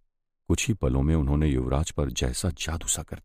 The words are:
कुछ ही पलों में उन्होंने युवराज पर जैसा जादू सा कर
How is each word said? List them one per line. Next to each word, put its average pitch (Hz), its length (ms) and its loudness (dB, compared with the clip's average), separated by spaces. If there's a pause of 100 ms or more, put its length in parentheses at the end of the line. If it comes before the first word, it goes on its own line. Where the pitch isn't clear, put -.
(480)
कुछ - 200 0
ही 113 60 2
पलों 65 280 0
में 76 140 4
उन्होंने 76 320 2
युवराज 65 440 0
पर 71 200 -2
जैसा 64 380 -2
जादू - 380 -6
सा - 160 -2
कर - 220 -14